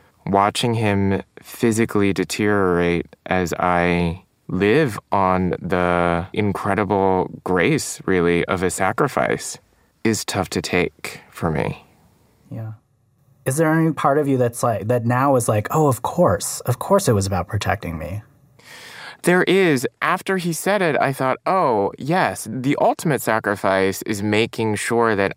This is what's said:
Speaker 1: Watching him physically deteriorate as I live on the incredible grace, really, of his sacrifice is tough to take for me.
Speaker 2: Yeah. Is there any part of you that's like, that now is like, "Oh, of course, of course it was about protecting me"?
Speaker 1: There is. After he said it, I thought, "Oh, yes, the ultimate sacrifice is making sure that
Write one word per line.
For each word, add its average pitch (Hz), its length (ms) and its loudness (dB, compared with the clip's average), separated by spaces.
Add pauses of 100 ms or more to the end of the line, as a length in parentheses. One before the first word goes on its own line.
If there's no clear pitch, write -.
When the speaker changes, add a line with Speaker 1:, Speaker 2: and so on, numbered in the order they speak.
(260)
Speaker 1:
Watching 101 480 0
him 101 480 0 (200)
physically 107 720 0
deteriorate 87 1000 0 (100)
as 92 340 -2
I 87 640 0 (240)
live 104 520 0 (120)
on 92 400 2
the 87 840 0
incredible 98 960 0 (140)
grace, 113 640 0
really, 87 400 2
of 90 160 -2
his 90 120 0
sacrifice - 840 -2 (460)
is 110 220 0
tough 95 240 -4
to 95 120 -4
take - 600 -4 (100)
for - 180 -2
me. - 360 -4 (640)
Speaker 2:
Yeah. 113 240 -10 (720)
Is 135 120 -2
there 160 160 2
any 160 180 2
part 143 260 2
of 147 100 0
you 135 100 2
that's 120 260 -2
like, 107 240 -2
that 120 180 0
now 127 300 2
is 117 140 0
like, 107 220 0
"Oh, 156 160 2
of 127 140 0
course, - 600 0
of - 180 -2
course 196 280 2
it 127 60 4
was 98 120 0
about 92 220 -4
protecting 90 500 -4
me"? 82 240 -8 (1000)
Speaker 1:
There 180 200 4
is. 160 440 2 (140)
After 185 360 0
he 170 140 -2
said 190 300 0
it, 156 180 2
I 131 140 2
thought, 131 320 -2
"Oh, 139 520 2
yes, 135 520 -2
the 127 300 -2
ultimate 175 420 0
sacrifice 98 840 0
is 101 180 -6
making 107 540 0
sure 117 400 0
that 98 220 0